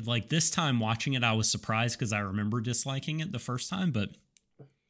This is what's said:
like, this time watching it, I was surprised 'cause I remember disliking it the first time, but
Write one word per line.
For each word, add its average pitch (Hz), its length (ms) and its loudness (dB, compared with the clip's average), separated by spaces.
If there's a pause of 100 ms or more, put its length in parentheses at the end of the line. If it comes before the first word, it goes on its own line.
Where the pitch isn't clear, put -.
like, 117 240 0
this 139 200 4
time 139 300 2
watching 113 360 0
it, 123 100 0
I 113 80 4
was 110 180 4
surprised 113 480 0
'cause 104 140 0
I 104 60 2
remember 104 420 0
disliking 135 580 -2
it 160 140 -6
the 127 60 -4
first 123 300 -4
time, 185 220 0
but 107 200 0 (800)